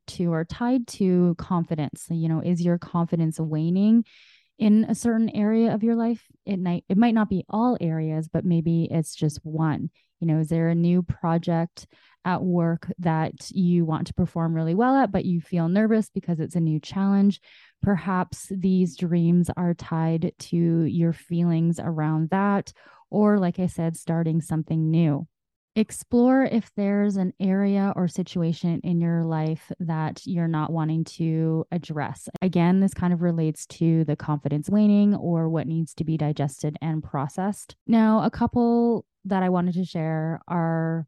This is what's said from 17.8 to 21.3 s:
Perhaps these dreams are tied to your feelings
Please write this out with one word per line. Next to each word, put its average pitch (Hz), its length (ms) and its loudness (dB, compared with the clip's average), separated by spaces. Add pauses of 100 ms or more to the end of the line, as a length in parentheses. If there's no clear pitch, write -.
Perhaps 185 760 -2
these 185 400 2
dreams 175 640 2
are 175 160 0
tied 165 680 -2
to 165 460 0
your 165 300 0
feelings 170 640 0